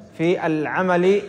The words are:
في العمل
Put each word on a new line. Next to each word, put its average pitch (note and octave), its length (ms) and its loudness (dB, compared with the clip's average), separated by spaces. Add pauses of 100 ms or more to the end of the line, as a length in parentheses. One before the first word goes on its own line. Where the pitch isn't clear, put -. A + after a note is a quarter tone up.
(180)
في D3+ 280 -2
العمل F3 840 0